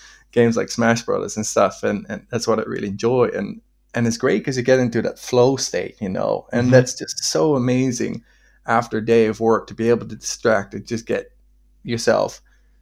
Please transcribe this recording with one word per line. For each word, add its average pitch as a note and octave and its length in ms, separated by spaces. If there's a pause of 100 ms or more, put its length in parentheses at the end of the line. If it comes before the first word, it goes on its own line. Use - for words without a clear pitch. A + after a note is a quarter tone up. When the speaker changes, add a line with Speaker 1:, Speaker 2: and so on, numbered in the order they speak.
(320)
Speaker 1:
games A#2 260
like G2 120
Smash A#2 340
Brothers G2 340
and G#2+ 80
stuff, - 360
and, G#2 280
and - 200
that's A#2 160
what A2 140
I G#2+ 40
really G2 260
enjoy. A#2 440
And, G2+ 280 (320)
and A#2+ 120
it's A2+ 120
great E3+ 260
'cause C3 140
you B2 60
get C3 160
into A#2+ 220
that - 160
flow B2 380
state, - 460
you G2+ 80
know, - 420
and A#2+ 120
Speaker 2:
Mm-hmm. B2 80
Speaker 1:
that's B2+ 220
just - 300
so D#3 320
amazing B2+ 680 (460)
after A#2 300
a G#2+ 80
day A#2 220
of G#2+ 120
work A2+ 280
to - 60
be A2+ 140
able A2+ 200
to A2 80
distract - 580
and G2+ 120
just A2+ 200
get G#2+ 220 (560)
yourself A2+ 580 (400)